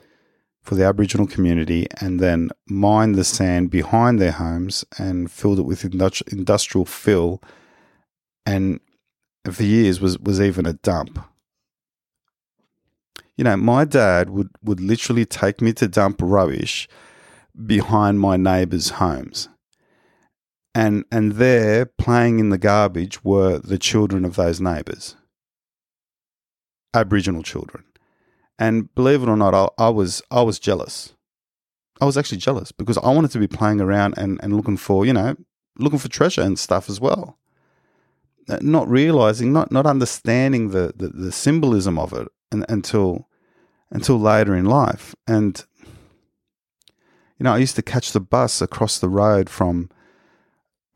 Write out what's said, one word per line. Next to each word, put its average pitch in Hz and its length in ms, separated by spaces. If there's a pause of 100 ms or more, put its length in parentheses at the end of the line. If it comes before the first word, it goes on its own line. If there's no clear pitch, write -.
(600)
for - 140
the 92 100
Aboriginal 98 420
community 85 600 (140)
and 92 200
then 85 300 (180)
mined 104 460
the 92 100
sand 90 460
behind 113 480
their 87 140
homes 85 520 (140)
and 90 320
filled 101 300
it - 20
with 78 200
industri-, 92 480
industrial 95 540
fill, 87 560 (1040)
and 95 360 (680)
for 95 120
years 104 380
was, 92 180
was 98 220
even 92 260
a 82 80
dump. 87 440 (2250)
You - 80
know, 110 120
my 120 300
dad 98 420
would, 98 220 (120)
would 98 180
literally 117 440
take - 380
me 113 120
to 113 140
dump 98 320
rubbish 90 680 (760)
behind 104 560
my 98 160
neighbours' 92 540
homes. 73 580 (1300)
And, 107 360
and 107 220
there, 117 540
playing 120 540
in 107 100
the 98 80
garbage, 101 640
were 95 340
the 95 200
children 98 460
of 87 120
those 85 240
neighbours. 85 560 (1800)
Aboriginal 95 480
children. - 420 (760)
And 110 340
believe 131 280
it 123 60
or 107 80
not, 98 180
I, 98 320
I - 20
was, 101 420
I 123 120
was 110 160
jealous. - 560 (880)
I 139 40
was 139 120
actually 139 220
jealous 127 320
because 107 280
I - 120
wanted 147 220
to 120 60
be 101 80
playing 107 340
around 101 380
and, 98 240
and 101 140
looking 104 200
for, 98 300
you 131 60
know, 117 240 (420)
looking 143 200
for 127 100
treasure - 340
and 92 160
stuff - 300
as 101 120
well. 143 380 (1120)
Uh, - 120
not 151 280
realising, 123 640
not, 156 200
not 135 140
understanding 127 840
the, 92 260
the, 90 120
the 92 240
symbolism 113 640
of 78 140
it 58 160 (240)
un-, 107 160
until, 98 600 (640)
until 117 280
later 107 360
in 90 100
life. 127 500 (120)
And, 107 380 (1700)
you 131 60
know, 127 80
I 107 60
used 131 180
to 110 60
catch - 300
the 104 80
bus 120 400
across - 380
the 92 100
road 101 400
from, 87 420 (1040)